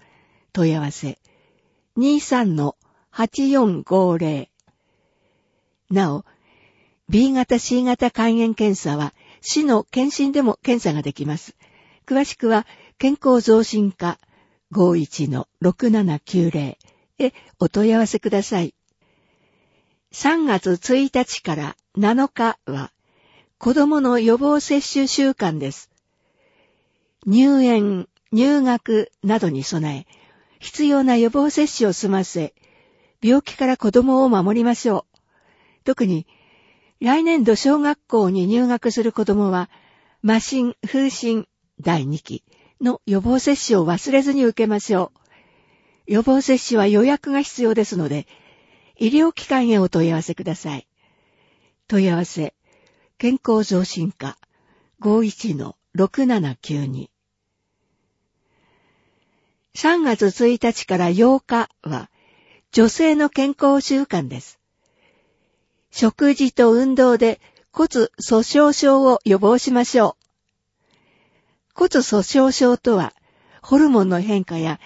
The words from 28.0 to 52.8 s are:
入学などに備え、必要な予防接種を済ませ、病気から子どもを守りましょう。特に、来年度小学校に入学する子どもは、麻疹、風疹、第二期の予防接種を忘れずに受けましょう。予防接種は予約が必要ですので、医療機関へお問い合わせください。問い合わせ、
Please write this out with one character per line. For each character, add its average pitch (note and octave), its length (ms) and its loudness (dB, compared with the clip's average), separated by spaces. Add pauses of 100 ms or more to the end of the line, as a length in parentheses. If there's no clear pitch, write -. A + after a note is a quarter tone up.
入 C4+ 300 2
学 A#3 500 -2 (100)
な G#3+ 160 0
ど F#3+ 100 -2
に C3+ 140 -4
備 D3+ 320 -6
え、 - 120 -14 (520)
必 - 260 -8
要 C#4+ 180 2
な B3+ 140 2
予 A#3 140 2
防 C#4+ 200 0
接 D4 160 0
種 A#3 200 -2
を F#3+ 60 0
済 G3+ 160 -4
ま F#3+ 160 0
せ、 E3 300 -8 (640)
病 B3 220 2
気 - 140 -16
か C4 100 -2
ら B3+ 100 0
子 G#3+ 140 -2
ど B3 120 4
も C4 220 2
を C4 40 2
守 G#3 300 2
り A#3 60 0
ま A#3+ 100 0
し A#3 160 -4
ょ F#3+ 220 -2
う。 - 60 -20 (640)
特 B3+ 220 0
に、 E3 200 -2 (720)
来 C#4+ 240 2
年 E4 180 2
度 G#3+ 140 2
小 C#4+ 220 2
学 D4 280 -2
校 G#3 240 0
に F#3 160 -2
入 A#3+ 200 0
学 A#3+ 240 -2
す A3+ 120 -4
る A3+ 100 -2
子 G#3+ 120 -2
ど G3 100 0
も G3+ 160 0
は、 F3+ 200 -4 (540)
麻 A3 160 2
疹、 B3 360 -4 (100)
風 C4+ 240 -2
疹、 A3+ 380 -4 (320)
第 D#3 260 -2
二 D3+ 140 -6
期 - 240 -16 (360)
の B3 260 -2
予 G3 140 0
防 A#3+ 180 0
接 C#4+ 180 0 (100)
種 A3 100 2
を E3 100 2
忘 F#3 260 -4
れ C4+ 100 4
ず C#4 120 -2
に C4+ 100 2
受 A3+ 200 0
け - 20 -2
ま G#3 120 -2
し G#3 160 -2
ょ F3+ 160 -2 (960)
う。 G3+ 60 -4
予 A3 100 2
防 C4 180 2
接 C4 240 0
種 A3+ 140 -2
は G3+ 80 2
予 G#3 160 4
約 C#4+ 300 0
が C#4 80 0
必 B3 220 -6
要 A3+ 120 0
で G#3+ 100 0
す G3 120 -8
の D#3 120 -4
で、 D3 180 -6 (680)
医 A3+ 120 0
療 D#4 240 2
機 - 140 -14
関 B3+ 220 0
へ A3 120 4
お F#3 80 2
問 E3 180 0
い E3 60 0
合 D#3+ 40 -2
わ E3 60 -4
せ - 140 -8
く D3+ 80 -12
だ E3 100 -6
さ D3 220 -12
い。 - 100 -18 (1040)
問 G3 160 2
い F#3 60 2
合 E3+ 60 0
わ F3 80 -2
せ、 D#3 300 -8 (640)